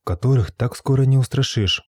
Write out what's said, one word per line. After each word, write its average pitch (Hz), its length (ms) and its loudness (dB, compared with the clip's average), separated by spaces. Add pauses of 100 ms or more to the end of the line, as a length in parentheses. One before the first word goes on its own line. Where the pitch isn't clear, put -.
которых 120 480 0
так - 240 -4
скоро 135 280 0
не 135 140 4
устрашишь. 123 760 -2